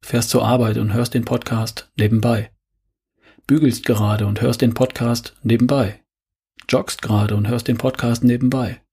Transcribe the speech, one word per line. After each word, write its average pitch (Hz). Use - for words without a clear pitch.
fährst -
zur -
Arbeit 113
und 107
hörst 120
den 117
Podcast -
nebenbei, 107
bügelst 143
gerade 107
und 104
hörst 120
den 117
Podcast 120
nebenbei, 120
joggst -
gerade 104
und 104
hörst 120
den 120
Podcast 120
nebenbei? 123